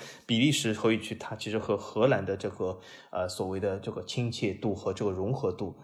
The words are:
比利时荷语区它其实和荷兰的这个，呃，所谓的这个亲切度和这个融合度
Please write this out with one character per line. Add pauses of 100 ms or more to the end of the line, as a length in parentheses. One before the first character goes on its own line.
(260)
比
利
时
荷
语
区
它
其
实
和
荷
兰
的
这
个， (320)
呃，
所
谓
的
这
个
亲
切
度
和
这
个
融
合
度